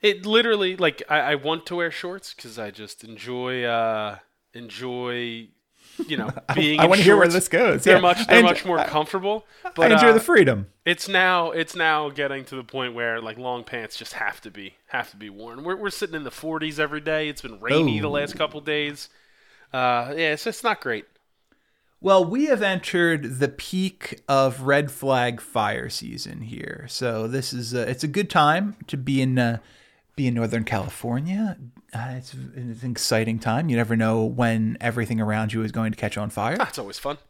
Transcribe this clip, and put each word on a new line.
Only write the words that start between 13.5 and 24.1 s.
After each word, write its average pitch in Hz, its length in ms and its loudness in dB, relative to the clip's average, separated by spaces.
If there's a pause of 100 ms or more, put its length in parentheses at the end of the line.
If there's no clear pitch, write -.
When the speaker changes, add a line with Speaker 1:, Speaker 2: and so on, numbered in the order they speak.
Speaker 1:
pants 110 360 -10
just 110 160 -14
have 104 260 -6
to 110 100 -16
be, 98 260 -18 (100)
have - 240 -6
to 98 80 -20
be 104 100 -14
worn. 117 360 -16
We're, 180 120 -4
we're 202 140 -6
sitting 190 260 -8
in 151 80 -8
the 127 60 -8
forties 156 500 -6
every 151 220 -2
day. 156 260 -2
It's 143 140 -12
been 110 180 -14
rainy 123 400 2
the 101 60 -2
Speaker 2:
Ooh. 143 60 -4
Speaker 1:
last 143 240 -4
couple 151 260 -4
days. 147 480 -4 (600)
Uh, 127 460 0
yeah, 160 160 0
it's, 151 140 -6
it's - 180 -8
not 123 160 0
great. 117 240 -4 (960)
Speaker 2:
Well, 190 260 6
we 233 200 0
have 269 180 2
entered 170 760 0
the 139 80 2
peak - 800 -6